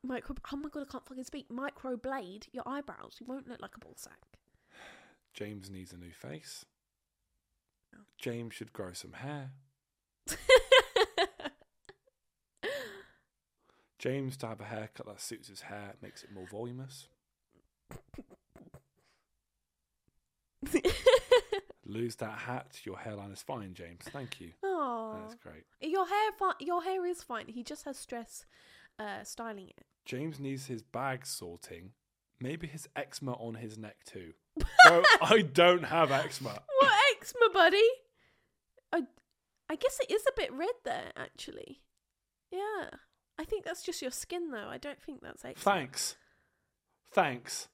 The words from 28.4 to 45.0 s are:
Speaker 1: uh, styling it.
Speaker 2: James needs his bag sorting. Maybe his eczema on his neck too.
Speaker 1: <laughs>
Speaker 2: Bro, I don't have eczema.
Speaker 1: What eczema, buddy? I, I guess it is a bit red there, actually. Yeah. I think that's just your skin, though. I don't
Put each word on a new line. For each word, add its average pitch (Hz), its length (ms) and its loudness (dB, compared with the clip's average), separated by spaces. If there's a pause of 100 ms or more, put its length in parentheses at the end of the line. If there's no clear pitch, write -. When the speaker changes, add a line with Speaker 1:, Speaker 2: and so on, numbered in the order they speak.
Speaker 1:
uh, 208 240 -10
styling 208 460 -12
it. - 160 -20 (200)
Speaker 2:
James 143 340 -6
needs 135 280 -6
his 113 160 -8
bag 131 420 -6
sorting. 85 680 -12 (480)
Maybe 160 280 -8
his 151 280 -14
eczema - 380 -6
on 113 220 -8
his 110 220 -12
neck 107 280 -14
too. 85 280 -14 (240)
Speaker 1:
<laughs> 311 60 0 (240)
Speaker 2:
Bro, 508 160 10 (180)
I 208 200 6
don't 170 440 6
have 151 260 4
eczema. 135 480 -4 (200)
Speaker 1:
What 539 120 10 (280)
eczema, 480 320 2
buddy? 381 380 8 (1040)
I, 330 100 2 (640)
I 311 60 -4
guess 508 240 -2
it 539 140 -2
is 427 140 2
a 523 100 4
bit 370 160 -4
red 349 220 -2 (100)
there, - 320 -6
actually. - 640 -14 (680)
Yeah. 403 380 -6 (500)
I 311 60 -8
think 427 200 -4
that's - 180 -8
just - 180 -6
your 254 100 -6
skin, 339 400 -8
though. 214 180 -8
I - 80 -10
don't 285 240 -12